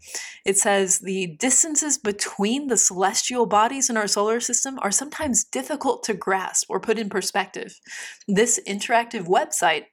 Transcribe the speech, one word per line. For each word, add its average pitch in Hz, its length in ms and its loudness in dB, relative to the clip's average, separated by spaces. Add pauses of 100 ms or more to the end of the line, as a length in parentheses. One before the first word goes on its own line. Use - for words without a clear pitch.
(460)
It 196 140 2
says, 196 400 2
"The 190 260 -4 (140)
distances 285 580 2
between 214 720 -2
the 240 100 0
celestial 208 680 2
bodies 226 420 2
in 233 80 -2
our 214 80 2
solar 214 340 2
system 254 440 -2
are 202 80 0
sometimes 269 520 0
difficult 262 600 -2
to 233 100 -2
grasp 190 560 -2
or 190 100 -2
put 220 200 -2
in 214 100 -4
perspective. 190 720 -4 (460)
This 208 400 4
interactive 226 600 -2
website 175 640 2